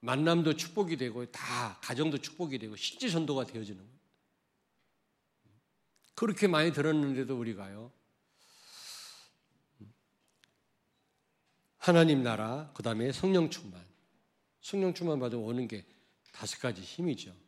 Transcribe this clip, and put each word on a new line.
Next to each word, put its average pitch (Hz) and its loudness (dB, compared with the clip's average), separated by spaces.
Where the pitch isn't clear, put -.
만남도 156 4
축복이 165 -2
되고 123 -4
다 120 -6
가정도 143 0
축복이 143 -6
되고 107 -10
실제 - -4
전도가 147 0
되어지는 104 -10
거예요. 113 -20
그렇게 208 0
많이 165 4
들었는데도 139 0
우리가요. 107 -8
하나님 160 8
나라, 120 -2
그 - -12
다음에 117 0
성령 180 4
충만. 90 -12
성령 190 0
충만 160 0
받으면 117 -2
오는 120 -2
게 101 -8
다섯 - -8
가지 101 -4
힘이죠. 131 -4